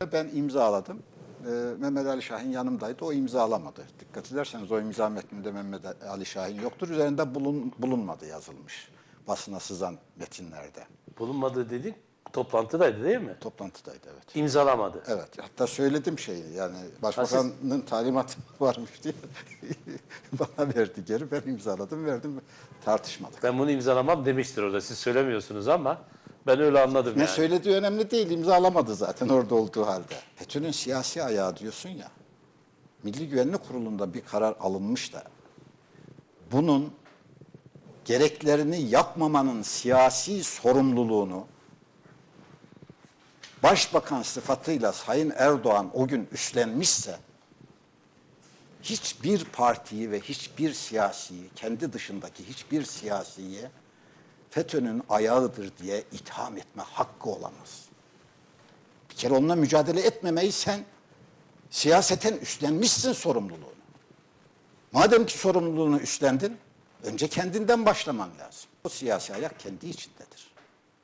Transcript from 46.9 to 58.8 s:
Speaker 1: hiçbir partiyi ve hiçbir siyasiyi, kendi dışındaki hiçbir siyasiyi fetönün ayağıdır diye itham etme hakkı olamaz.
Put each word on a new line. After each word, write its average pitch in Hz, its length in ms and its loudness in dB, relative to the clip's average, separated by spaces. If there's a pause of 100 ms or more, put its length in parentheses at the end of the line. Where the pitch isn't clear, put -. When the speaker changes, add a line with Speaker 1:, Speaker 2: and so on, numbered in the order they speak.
Speaker 1:
hiçbir 190 640 -2
partiyi 113 680 0
ve 101 80 -2
hiçbir 139 540 -4
siyasiyi, 95 840 -4
kendi 117 380 -6
dışındaki 101 500 -12
hiçbir 131 400 -6
siyasiyi 190 760 -8 (920)
fetönün 127 600 -4
ayağıdır 107 680 2
diye 98 340 -4
itham - 460 -10
etme - 260 -14
hakkı - 460 -6
olamaz. - 600 -12 (1200)